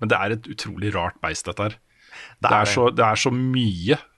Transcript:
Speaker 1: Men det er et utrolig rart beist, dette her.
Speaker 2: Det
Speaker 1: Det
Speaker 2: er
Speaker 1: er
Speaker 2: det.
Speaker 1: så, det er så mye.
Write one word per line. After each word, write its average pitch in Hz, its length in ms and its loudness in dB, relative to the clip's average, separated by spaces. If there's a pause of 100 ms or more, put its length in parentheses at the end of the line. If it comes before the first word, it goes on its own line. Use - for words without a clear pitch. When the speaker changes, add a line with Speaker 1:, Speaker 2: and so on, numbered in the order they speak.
Speaker 1:
Men 113 80 -4
det 107 100 2
er 101 140 -2
et 113 160 -6
utrolig 95 460 -8
rart 87 260 -4
beist, 80 240 -6
dette 87 180 -8
her. 104 80 -2
Speaker 2:
Det - 80 -14 (640)
Speaker 1:
Det - 100 2
Speaker 2:
er - 40 6
Speaker 1:
er 107 100 4
Speaker 2:
det. 104 100 0
Speaker 1:
så, 123 200 4
det 120 100 4
er 110 120 4
så 131 160 0
mye. 123 680 0 (200)